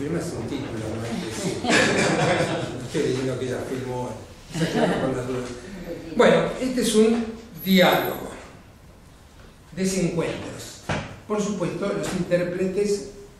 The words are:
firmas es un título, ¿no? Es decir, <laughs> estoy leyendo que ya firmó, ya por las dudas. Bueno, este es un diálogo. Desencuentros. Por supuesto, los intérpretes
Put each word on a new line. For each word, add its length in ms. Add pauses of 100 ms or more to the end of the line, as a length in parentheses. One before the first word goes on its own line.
firmas 240
es 60
un 100
título, 280
¿no? 320
Es 320
decir, 280
<laughs> 1200
estoy 160
leyendo 380
que 80
ya 100 (100)
firmó, 440 (420)
ya 480
por 160
las 100
dudas. 220 (680)
Bueno, 280 (180)
este 200
es 120
un 320 (400)
diálogo. 640 (1500)
Desencuentros. 1040 (460)
Por 140
supuesto, 500
los 220
intérpretes 960 (300)